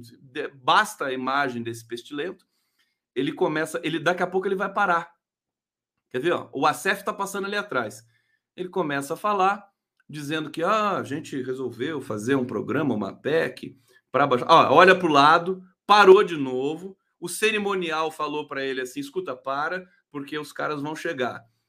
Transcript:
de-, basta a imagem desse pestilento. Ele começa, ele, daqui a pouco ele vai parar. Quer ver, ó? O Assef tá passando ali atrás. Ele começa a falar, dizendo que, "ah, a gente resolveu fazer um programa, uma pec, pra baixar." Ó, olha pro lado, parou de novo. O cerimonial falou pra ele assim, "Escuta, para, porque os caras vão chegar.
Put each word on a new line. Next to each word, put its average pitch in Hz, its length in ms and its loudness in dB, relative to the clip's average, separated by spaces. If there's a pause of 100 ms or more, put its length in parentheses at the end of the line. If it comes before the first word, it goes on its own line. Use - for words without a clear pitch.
(220)
de-, 139 260 -10
basta 156 600 0
a 135 40 -2
imagem 131 500 -2
desse 117 240 -10
pestilento. 143 640 -10 (640)
Ele 143 200 -2
começa, 160 500 -2
ele, 160 160 -2
daqui 180 240 0
a 180 40 -2
pouco 190 200 -2
ele 190 80 -2
vai 190 160 -4
parar. 185 400 0 (960)
Quer 131 100 -6
ver, 165 140 0
ó? 113 180 -6
O 139 160 0
Assef 196 380 -2
tá 214 80 -6
passando 196 320 -6
ali 202 100 -6
atrás. 131 500 -6 (480)
Ele 180 140 -10
começa 147 460 -4
a 160 40 -12
falar, 208 480 0 (440)
dizendo 151 400 -6
que, - 120 -8
"ah, 202 360 0
a 117 60 -4
gente 139 380 -8
resolveu 127 600 -6
fazer 113 340 -2
um 131 80 2
programa, 110 500 -2
uma 101 200 -6
pec, - 640 -4 (340)
pra 135 160 2
baixar." 123 220 2
Ó, 131 240 8
olha 180 200 10
pro 180 140 0
lado, 165 560 4 (240)
parou 202 340 10
de 175 140 0
novo. 147 640 -6 (200)
O 175 120 -10
cerimonial 185 840 -2
falou 147 340 -6
pra 135 160 -8
ele 135 200 -4
assim, 127 180 -10
"Escuta, 147 380 -8
para, 160 500 -6 (240)
porque 143 260 -10
os 147 140 -10
caras 147 300 -6
vão 151 160 -8
chegar. 123 480 -6 (240)